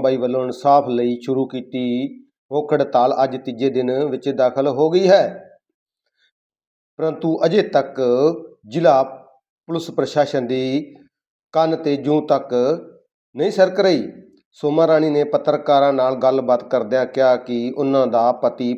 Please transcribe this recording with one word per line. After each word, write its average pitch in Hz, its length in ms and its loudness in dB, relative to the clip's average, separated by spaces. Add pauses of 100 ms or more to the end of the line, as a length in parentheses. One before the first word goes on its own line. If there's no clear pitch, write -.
ਬਾਈ 131 140 2
ਵੱਲੋਂ 127 260 -2
ਇਨਸਾਫ 139 480 2
ਲਈ 120 300 -2
ਸ਼ੁਰੂ 131 260 -2
ਕੀਤੀ 127 400 -8 (640)
ਭੁੱਖ 151 240 -4
ਹੜਤਾਲ 131 500 0
ਅੱਜ 131 140 -2
ਤੀਜੇ 127 340 -4
ਦਿਨ 123 200 -2 (140)
ਵਿੱਚ 131 260 -6
ਦਾਖਲ 127 380 0
ਹੋ 143 200 0
ਗਈ 185 200 2
ਹੈ, 180 160 6 (1700)
ਪਰੰਤੂ 160 460 -2
ਅਜੇ 202 160 2 (120)
ਤੱਕ 135 280 0 (680)
ਜ਼ਿਲ੍ਹਾ 143 340 4 (680)
ਪੁਲਿਸ 165 240 -6
ਪ੍ਰਸ਼ਾਸਨ 135 560 -2
ਦੀ 131 460 -4 (600)
ਕੰਨ 160 220 2
'ਤੇ 151 220 0
ਜੂੰ 147 180 0 (120)
ਤੱਕ 135 260 -2 (840)
ਨਹੀਂ 175 160 -2
ਸਰਕ 190 280 2
ਰਹੀ। 180 220 2 (580)
ਸੋਮਾ 151 280 2
ਰਾਣੀ 156 220 4
ਨੇ 147 160 0
ਪੱਤਰਕਾਰਾਂ 143 680 2
ਨਾਲ 131 220 0
ਗੱਲਬਾਤ 123 540 0
ਕਰਦਿਆਂ 123 360 0
ਕਿਹਾ 127 320 2
ਕਿ 120 340 -6
ਉਹਨਾਂ 135 360 0
ਦਾ 117 260 2
ਪਤੀ 123 440 -4